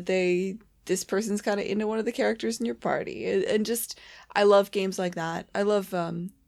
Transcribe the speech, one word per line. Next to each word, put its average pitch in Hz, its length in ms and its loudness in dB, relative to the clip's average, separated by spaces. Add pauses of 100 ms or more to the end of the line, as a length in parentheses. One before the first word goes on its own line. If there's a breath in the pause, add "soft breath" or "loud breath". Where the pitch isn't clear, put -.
they, 185 540 0 (260)
this 185 200 0
person's 208 380 -2
kinda 202 260 -2
into 214 200 0
one 220 100 -2
of 214 60 -2
the 240 80 -2
characters 226 480 -2
in 233 60 -2
your 233 100 -4
party. - 520 -4
And, 196 160 2
and 214 220 2
just, 226 320 -4 (380 loud breath)
I 208 80 4
love 202 260 8
games 190 300 -2
like 180 160 -2
that. 165 380 -6
I 202 80 0
love, 202 320 0
um, 170 360 -4 (180)